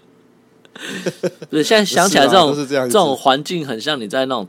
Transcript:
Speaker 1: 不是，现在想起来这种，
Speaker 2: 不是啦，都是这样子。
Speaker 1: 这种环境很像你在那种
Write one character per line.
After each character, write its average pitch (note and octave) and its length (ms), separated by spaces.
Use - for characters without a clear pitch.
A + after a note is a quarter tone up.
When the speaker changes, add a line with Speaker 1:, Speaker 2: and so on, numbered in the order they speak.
Speaker 1:
不 D3+ 80
是， D3+ 40
现 G#3+ 160
在 G#3 60
想 F3+ 240
起 F#3+ 80
来 C#3 100
这 D#3 60
种， F3 160
Speaker 2:
不 C#3+ 60
是 - 20
啦， - 0
都 D3 60
是 C3+ 40
这 C#3 80
样 B2+ 140
子。 A#2 60
Speaker 1:
这 G#3 40
种 D3+ 160
环 C3+ 300
境 E3+ 220
很 A#2 120
像 C3+ 220
你 G#2+ 80
在 C3 160
那 C3 100
种 G2+ 140